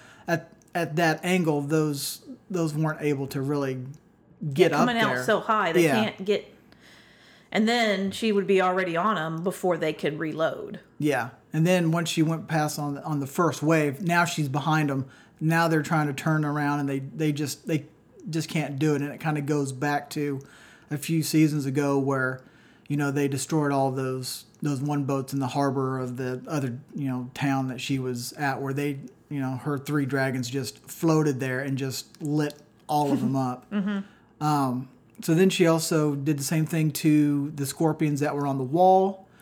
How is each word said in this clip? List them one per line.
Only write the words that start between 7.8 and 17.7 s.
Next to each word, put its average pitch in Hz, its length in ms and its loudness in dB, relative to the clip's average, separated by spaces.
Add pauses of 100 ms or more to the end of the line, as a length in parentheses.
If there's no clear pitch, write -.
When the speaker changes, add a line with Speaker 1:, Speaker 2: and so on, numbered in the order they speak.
Speaker 2:
she 220 200 0
would 196 160 2
be 190 140 6
already 185 340 0
on 196 220 0
'em 160 260 -4
before 180 320 0
they 156 160 0
could 147 280 -4
reload. 151 600 -4 (200)
Speaker 1:
Yeah, 131 300 0 (220)
and 160 160 4
then 175 240 4
once 165 180 0
she - 120 0
went 160 260 0
past 151 320 0
on, 143 200 -4
on 151 200 -4
the 135 80 -4
first 156 340 0
wave, 147 400 2
now 170 220 4
she's 160 240 -2
behind 147 420 0
'em. 135 160 -2 (360)
Now 165 260 2
they're 160 160 4
trying 151 240 0
to 143 60 -2
turn 156 320 0
around, 147 340 0
and 143 80 -2
they, 139 120 -2
they 151 340 -2
just, 139 340 -6
they 160 180 0 (440)